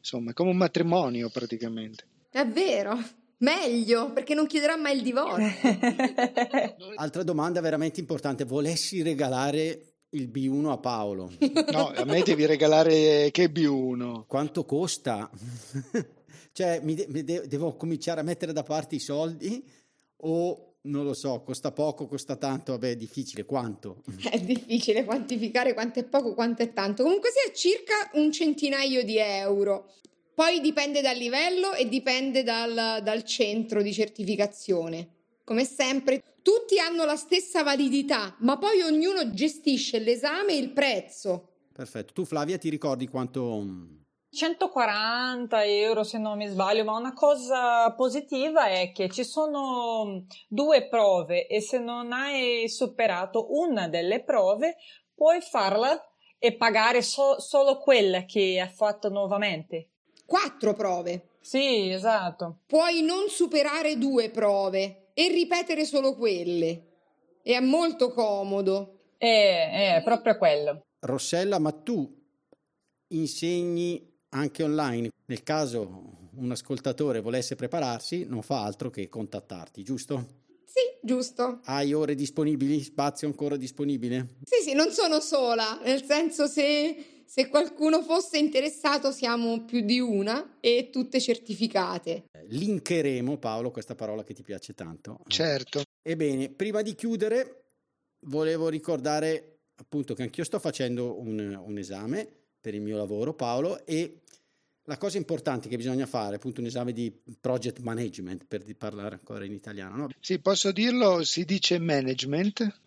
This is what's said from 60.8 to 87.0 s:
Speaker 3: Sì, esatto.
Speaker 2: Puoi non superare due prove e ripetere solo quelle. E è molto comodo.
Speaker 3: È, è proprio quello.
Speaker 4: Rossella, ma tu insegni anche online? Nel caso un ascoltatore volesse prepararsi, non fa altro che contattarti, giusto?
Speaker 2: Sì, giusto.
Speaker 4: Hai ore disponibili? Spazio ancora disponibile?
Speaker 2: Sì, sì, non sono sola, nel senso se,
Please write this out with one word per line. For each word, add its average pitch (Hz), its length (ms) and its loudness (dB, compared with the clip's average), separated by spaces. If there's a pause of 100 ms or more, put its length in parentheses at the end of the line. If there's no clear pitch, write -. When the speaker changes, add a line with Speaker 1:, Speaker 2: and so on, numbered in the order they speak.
Speaker 3:
Sì, 254 500 0
esatto. 185 760 -2
Speaker 2:
Puoi 330 360 4
non 370 260 0
superare 302 680 0
due 240 320 2
prove 196 840 0
e 339 160 4
ripetere 349 560 0
solo 269 300 2
quelle. 175 720 -2 (580)
E 240 120 2
è 247 60 2
molto 269 520 2
comodo. 196 840 -2 (180)
Speaker 3:
È, 196 800 4
è 160 80 4
proprio 226 340 2
quello. 147 440 2 (180)
Speaker 4:
Rossella, 170 580 0
ma 151 140 2
tu 156 460 -4 (920)
insegni 175 1000 -2 (220)
anche 143 320 -2
online? 135 480 0 (160)
Nel 120 160 -8
caso 113 920 -6
un 127 160 -6
ascoltatore 127 720 -4
volesse 120 340 -4
prepararsi, 135 720 -6
non 113 160 -8
fa 131 200 -2
altro 104 280 -6
che 98 180 -10
contattarti, 101 720 -12
giusto? 127 560 -6 (260)
Speaker 2:
Sì, - 160 -2 (220)
giusto. 247 640 -2
Speaker 4:
Hai 143 280 0
ore 151 220 0
disponibili? 143 640 0
Spazio 143 460 -2
ancora 143 300 -4
disponibile? 127 880 -4
Speaker 2:
Sì, 466 180 2
sì, 302 120 -2
non 302 180 4
sono 320 280 2
sola, 233 600 0
nel 269 220 0
senso 302 420 0
se, 294 800 0